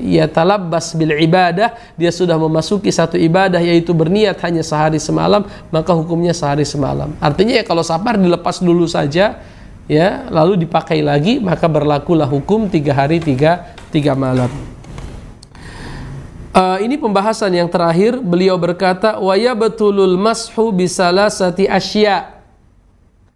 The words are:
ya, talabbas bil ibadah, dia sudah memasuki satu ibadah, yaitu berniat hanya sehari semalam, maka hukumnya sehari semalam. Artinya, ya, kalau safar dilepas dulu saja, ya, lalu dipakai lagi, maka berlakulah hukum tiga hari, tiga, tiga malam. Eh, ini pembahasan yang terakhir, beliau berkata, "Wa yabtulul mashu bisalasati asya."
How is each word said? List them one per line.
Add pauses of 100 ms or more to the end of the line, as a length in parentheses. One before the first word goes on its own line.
ya,
talabbas
bil
ibadah, (220)
dia
sudah
memasuki
satu
ibadah,
yaitu
berniat
hanya
sehari
semalam, (240)
maka
hukumnya
sehari
semalam.
Artinya,
ya,
kalau
safar
dilepas
dulu
saja, (460)
ya,
lalu
dipakai
lagi,
maka
berlakulah
hukum
tiga
hari,
tiga, (160)
tiga
malam. (2000)
Eh,
ini
pembahasan
yang
terakhir,
beliau
berkata,
"Wa
yabtulul
mashu
bisalasati
asya." (1040)